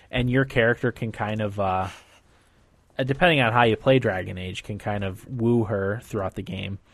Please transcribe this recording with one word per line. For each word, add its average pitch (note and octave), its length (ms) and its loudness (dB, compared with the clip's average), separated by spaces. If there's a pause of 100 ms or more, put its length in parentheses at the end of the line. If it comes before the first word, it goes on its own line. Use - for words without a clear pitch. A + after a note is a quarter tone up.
(100)
and B2 180 -2
your C3 180 2
character A#2+ 440 2
can A2+ 220 -6
kind G#2+ 280 -4
of, G#2 200 -4
uh, F#2 260 0 (1120)
uh, C3+ 60 -2
depending C#3 360 2
on A2+ 120 2
how A#2+ 120 6
you A2 120 4
play C3+ 240 4
Dragon F#2+ 360 -4
Age, F#2 280 -10
can G#2 140 -8
kind G#2 260 -4
of G2 240 -6
woo A#2+ 360 2
her G2+ 380 -2
throughout G2 320 -6
the G2+ 80 -6
game. F#2+ 360 -8 (160)